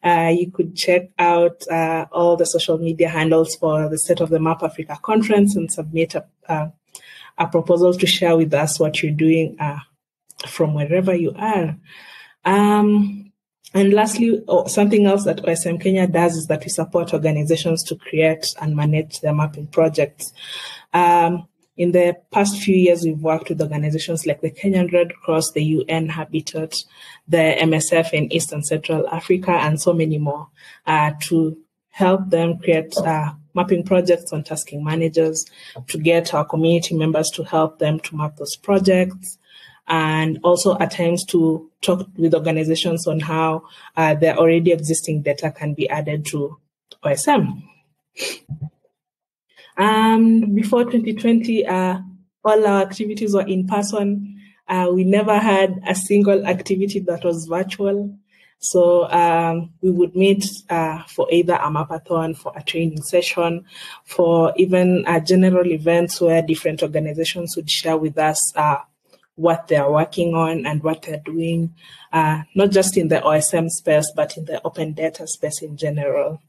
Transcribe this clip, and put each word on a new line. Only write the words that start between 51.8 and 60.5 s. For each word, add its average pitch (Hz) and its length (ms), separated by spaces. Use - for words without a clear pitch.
all 214 240
our 196 140
activities 208 520
were 196 140
in 185 180
person. 202 720
Uh, 185 260
we 185 100
never 208 360
had 190 480
a 190 80
single 202 500
activity 196 540
that 175 240
was 165 260
virtual. 196 680
So, 175 500
um, 165 720
we 185 80
would 175 260
meet, 196 300